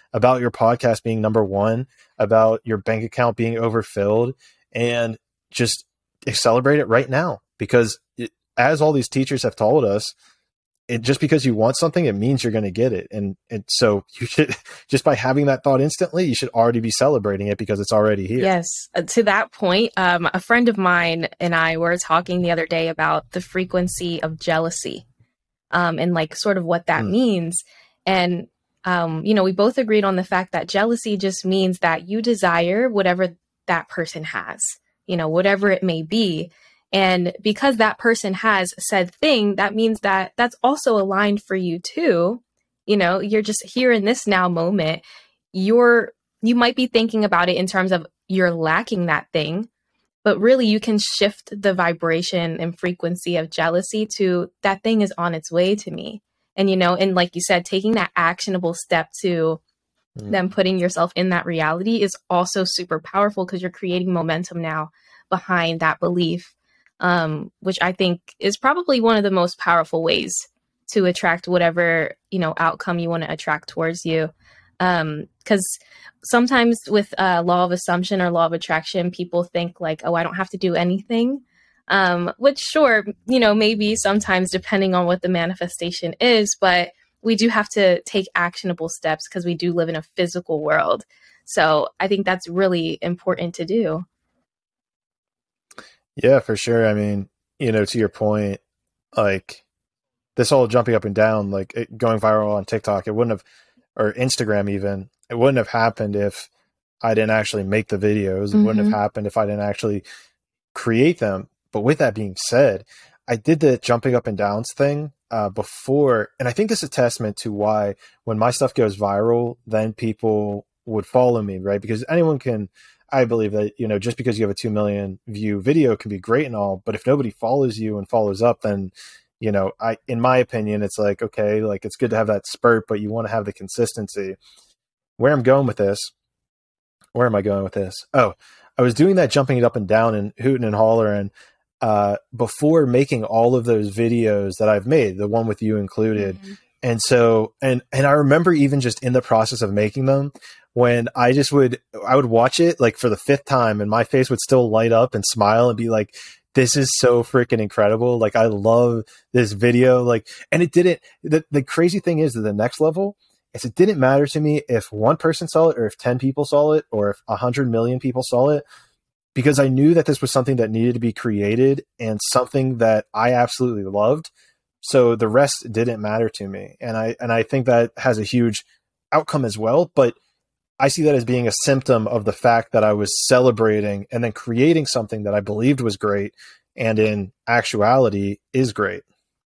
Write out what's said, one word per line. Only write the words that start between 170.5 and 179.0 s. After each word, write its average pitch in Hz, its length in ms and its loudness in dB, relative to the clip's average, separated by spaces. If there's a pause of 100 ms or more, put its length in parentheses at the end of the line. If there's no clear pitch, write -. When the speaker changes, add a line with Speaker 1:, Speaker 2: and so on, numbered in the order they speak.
Speaker 1:
that 113 120 0
needed 117 240 0
to 117 60 -4
be 117 140 0
created 117 720 0 (140)
and 110 200 -4 (120)
something 131 460 0
that 110 280 2 (100)
I 117 180 2
absolutely 120 520 0
loved. 107 440 0 (520)
So 120 340 4
the 110 120 0
rest 120 440 0
didn't 113 300 -2
matter 110 340 -2
to 98 120 -10
me. 98 320 -14
And 113 160 -8
I, 113 240 -4
and 120 140 -4
I 113 80 2
think 127 240 -2
that 117 320 4
has 117 220 0
a 107 40 -4
huge 117 400 0 (480)